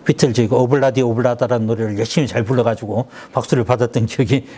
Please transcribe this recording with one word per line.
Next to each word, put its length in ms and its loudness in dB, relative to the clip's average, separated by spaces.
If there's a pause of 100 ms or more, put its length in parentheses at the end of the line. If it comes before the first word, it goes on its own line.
비틀즈 440 2
그 80 0
오블라디 460 2
오블라다라는 680 0
노래를 300 -2
열심히 280 0
잘 160 -2
불러가지고 640 -2 (260)
박수를 300 0
받았던 440 0
기억이 400 0 (120)